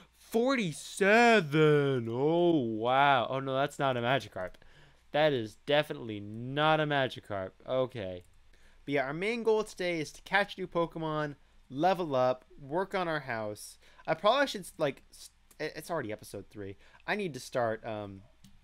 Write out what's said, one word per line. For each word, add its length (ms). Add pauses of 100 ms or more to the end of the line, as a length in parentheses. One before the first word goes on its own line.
(180)
Forty-seven! 1900
Oh, 480
wow. 720
Oh, 100
no, 140
that's 240
not 200
a 40
Magikarp. 520 (580)
That 200
is 260 (100)
definitely 540
not 580
a 60
Magikarp. 680 (160)
Okay. 560 (600)
But 100
yeah, 100
our 100
main 300
goal 200
today 360
is 140
to 100
catch 340
new 80
Pokemon, 720 (340)
level 460
up, 300 (120)
work 380
on 120
our 120
house. 580 (300)
I 80
probably 320
should, 180 (140)
like, 320
s-, 180 (300)
i-, 60 (100)
it's 160
already 200
episode 380
three. 280 (280)
I 100
need 200
to 40
start, 460
um, 380 (400)